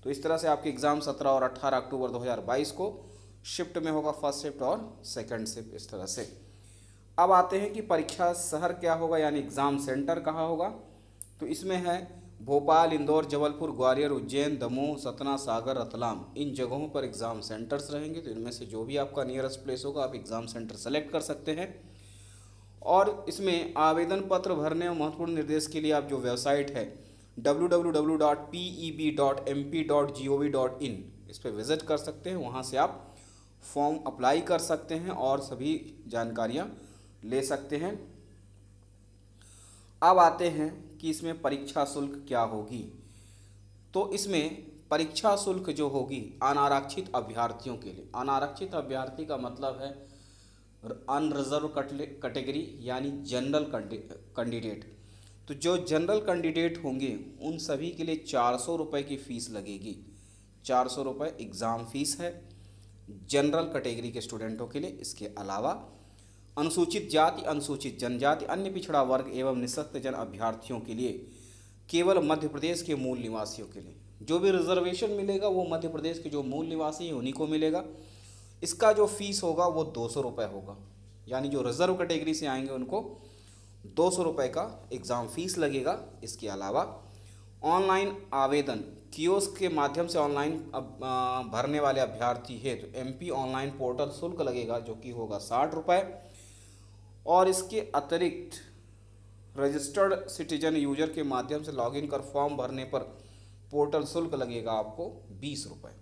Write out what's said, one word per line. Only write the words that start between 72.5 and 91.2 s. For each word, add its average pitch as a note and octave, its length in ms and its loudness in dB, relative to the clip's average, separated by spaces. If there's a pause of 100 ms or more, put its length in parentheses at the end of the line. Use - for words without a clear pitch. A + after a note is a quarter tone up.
के D#3+ 140 0
मूल B2+ 240 -2
निवासियों A2 480 -6
के F#2+ 140 -16
लिए F2+ 140 -16 (260)
जो D3+ 180 2
भी G3 120 6
reservation F3+ 600 2
मिलेगा G3+ 380 0
वो F#3 180 2
मध्य E3 220 -2
प्रदेश D#3+ 300 -4
के D3+ 100 -8
जो C#3+ 160 -2
मूल C#3+ 200 -2
निवासी D#3+ 420 -2
हैं D#3+ 60 -4
उन्हीं B2+ 200 -2
को D#3 140 -2
मिलेगा। D#3 360 2 (800)
इसका G#3+ 300 4
जो G#3+ 140 6
fees G3+ 360 -2
होगा E3+ 240 2
वो D#3+ 180 2
दो A#2 240 -4
सौ C#3+ 120 -2
रुपये A#2 260 -2
होगा, G2 300 -10 (500)
यानी C3 220 -2
जो C#3 140 0
reserve D#3+ 320 4
category E3 380 0
से D#3 140 -2
आएंगे C3+ 240 -2
उनको C3 300 -4 (840)
दो E3 240 4
सौ F#3 120 0
रुपये D#3+ 240 0
का D3+ 140 -2 (320)
एग्जाम A#2 340 -2
फीस F3+ 300 -4
लगेगा। C#3+ 400 0 (260)
इसके A2 260 -10
अलावा G2 320 -2 (840)
ऑनलाइन F#3+ 500 4 (200)
आवेदन C3+ 420 4 (360)
कियोस्क F#3 440 2
के F#3 120 2
माध्यम D#3 380 2
से E3+ 120 0
ऑनलाइन D3 340 2 (220)
अब, C3 280 -8
आ, B2+ 400 0